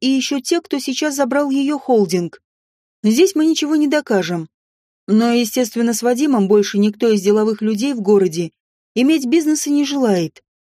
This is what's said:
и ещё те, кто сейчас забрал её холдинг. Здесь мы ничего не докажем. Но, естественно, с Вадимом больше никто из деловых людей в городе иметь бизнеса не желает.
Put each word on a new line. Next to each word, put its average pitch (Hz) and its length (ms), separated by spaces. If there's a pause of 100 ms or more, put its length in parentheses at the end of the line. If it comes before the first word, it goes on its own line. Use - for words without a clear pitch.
и 262 80
ещё 269 320
те, 349 180
кто 285 200
сейчас 277 360
забрал 277 340
её 277 300
холдинг. 185 640 (600)
Здесь 277 320
мы 311 100
ничего 311 320
не 294 100
докажем. 180 640 (580)
Но, 226 240
естественно, 240 640
с 214 80
Вадимом 247 480
больше 208 280
никто 208 320
из 214 120
деловых 214 400
людей 220 320
в 233 80
городе 180 500 (440)
иметь 269 300
бизнеса 302 440
не 285 160
желает. 220 580 (320)